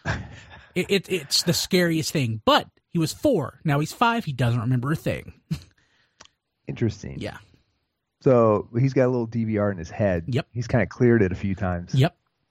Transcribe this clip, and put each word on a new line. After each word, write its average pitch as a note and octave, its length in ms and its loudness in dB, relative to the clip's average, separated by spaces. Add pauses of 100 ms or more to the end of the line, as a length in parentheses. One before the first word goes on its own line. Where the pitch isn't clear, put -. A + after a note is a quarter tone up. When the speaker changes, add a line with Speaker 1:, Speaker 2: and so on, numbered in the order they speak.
Speaker 1:
<laughs> - 80 -2 (640)
Speaker 2:
It, F3 160 -2
it, G3 180 -2
it's E3 340 -2
the E3+ 100 2
scariest E3+ 580 0
thing. A#2 320 -2
But C#4 240 4 (220)
he E3+ 100 -2
was D#3+ 140 0
four. G#3+ 500 -2
Now C#3+ 160 2
he's D#3 140 -4
five. A#3 320 0
He D3 80 -6
doesn't A#2+ 260 0
remember B2+ 320 0
a D#3+ 60 -2
thing. E2 340 -6 (180)
<laughs> - 1160 -16
Speaker 1:
Interesting. A2 520 -4
Speaker 2:
Yeah. - 180 -10 (800)
Speaker 1:
So A2+ 480 4 (100)
he's C3 140 2
got B2+ 140 2
a - 20 2
little B2 180 -2
D A2+ 200 -4
V A2 120 -2
R G2+ 140 0
in F#2+ 60 -6
his D#2+ 120 -10
head. F2+ 380 0
Speaker 2:
Yep. B2 240 -4
Speaker 1:
He's A#2+ 160 -8
kinda A2+ 200 2
cleared A#2 340 4
it F#2 100 2
a F#2 40 -6
few G2 200 -4
times. F2 400 -4
Speaker 2:
Yep. C#3 180 2 (380)